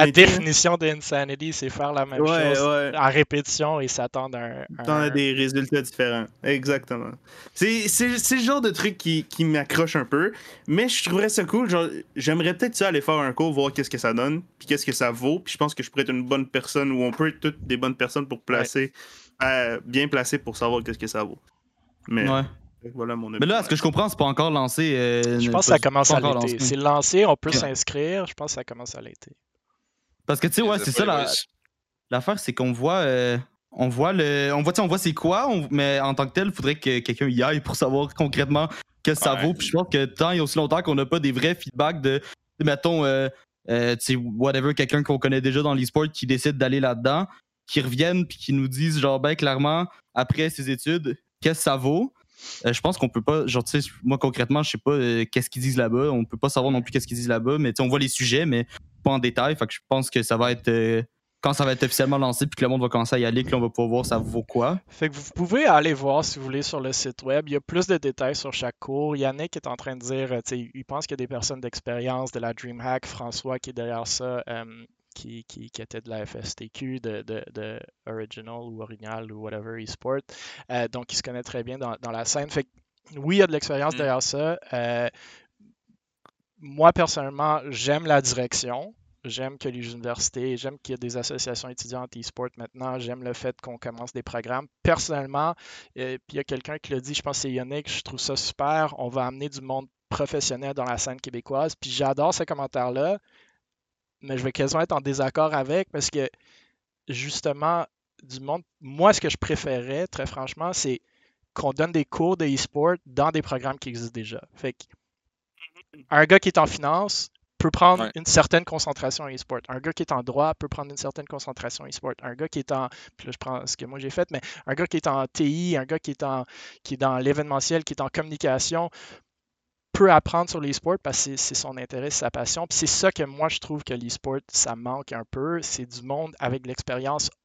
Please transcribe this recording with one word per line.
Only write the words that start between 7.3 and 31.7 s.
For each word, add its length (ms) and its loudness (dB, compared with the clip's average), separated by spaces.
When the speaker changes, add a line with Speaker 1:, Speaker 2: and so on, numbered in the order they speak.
Speaker 1:
C'est, 340 2
c'est, 300 2
c'est 200 2
le 40 2
genre 200 2
de 100 2
truc 260 -2
qui, 280 0
qui 200 -2
m'accroche 520 2
un 80 0
peu, 260 0
mais 220 2
je 140 0
trouverais 260 2
ça 140 2
cool. 260 2
Genre, 180 2
j'aimerais 420 2
peut-être 180 0
ça 120 2
aller 140 2
faire 140 2
un 180 0
cours, 200 2
voir 180 2
qu'est-ce 180 -2
que 100 -6
ça 140 2
donne, 280 0
puis 100 -20
qu'est-ce 180 2
que 80 0
ça 180 2
vaut, 280 0
puis 140 -10
je 40 -10
pense 180 0
que 80 -6
je 80 -10
pourrais 120 0
être 60 -2
une 160 -2
bonne 220 0
personne, 440 -2
ou 120 0
on 80 0
peut 160 0
être 140 -6
toutes 260 -4
des 100 0
bonnes 180 -2
personnes 320 -2
pour 120 -8
Speaker 2:
Ouais. 80 -20
Speaker 1:
placer, 460 0
euh, 420 2
bien 220 2
placées 320 0
pour 180 -10
savoir 260 0
qu'est-ce 160 -6
que 80 -6
ça 160 -2
vaut. 140 -8
Mais 220 2
Speaker 3:
Ouais. 120 2
Speaker 1:
Fait 60 -14
que 60 -16
voilà 180 -4
mon 160 -8
Speaker 3:
Mais 160 0
là, 100 2
à 60 0
ce 40 -8
que 60 0
Speaker 1:
opinion. 40 0
Speaker 3:
je 40 -2
comprends, 280 2
c'est 100 -10
pas 60 4
encore 260 2
lancé, 440 0
euh, 440 2
Speaker 2:
Je 80 2
Speaker 3:
ne-, 40 0
Speaker 2:
pense 140 4
que 60 6
Speaker 3:
pas, 60 8
Speaker 2:
ça 20 8
commence 300 4
Speaker 3:
pas 60 6
Speaker 2:
à 40 6
Speaker 3:
encore 240 2
Speaker 2:
l'été. 100 0
Speaker 3:
lancé. 120 -2
Speaker 2:
C'est 100 2
lancé, 500 4
on 100 6
peut 140 -4
Speaker 3:
Ok. 60 0
Speaker 2:
s'inscrire. 720 -2
Je 80 -14
pense 160 -8
que 40 -6
ça 80 -8
commence 300 -14
à 80 -14
l'été. 300 -18
Speaker 3:
Parce 120 2
que, 80 2
tu 60 0
sais, 80 4
Speaker 4:
Je 60 4
Speaker 3:
ouais, 100 4
Speaker 4:
sais 80 0
Speaker 3:
c'est 60 2
Speaker 4:
pas, 80 0
Speaker 3:
ça, 60 6
Speaker 4:
les 20 2
Speaker 3:
la-, 160 4
Speaker 4:
boys. 100 0